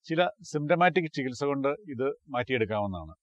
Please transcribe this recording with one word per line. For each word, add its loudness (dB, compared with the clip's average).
ചില 2
സിംപ്റ്റമാറ്റിക് 2
ചികിത്സ -4
കൊണ്ട് 0
ഇത് -4
മാറ്റിയെടുക്കാവുന്നതാണ്. -2